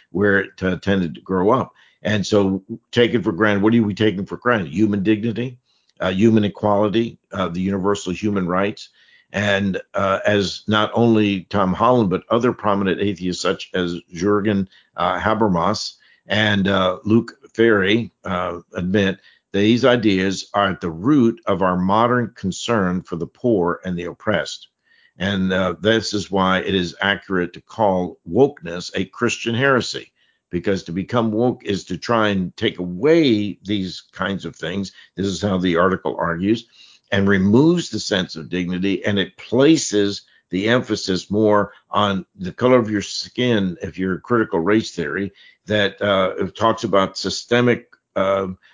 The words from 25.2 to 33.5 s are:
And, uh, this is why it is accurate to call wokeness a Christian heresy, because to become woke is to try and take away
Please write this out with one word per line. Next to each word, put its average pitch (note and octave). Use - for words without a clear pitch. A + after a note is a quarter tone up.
And, F#2+
uh, F#2
this G#2+
is F#2+
why F#2
it F#2+
is F2
accurate F#2+
to F#2+
call F#2
wokeness F2
a G2
Christian A#2
heresy, B2+
because F2+
to E2+
become A2+
woke A#2+
is G2
to F#2
try A2
and F#2+
take G2+
away G#2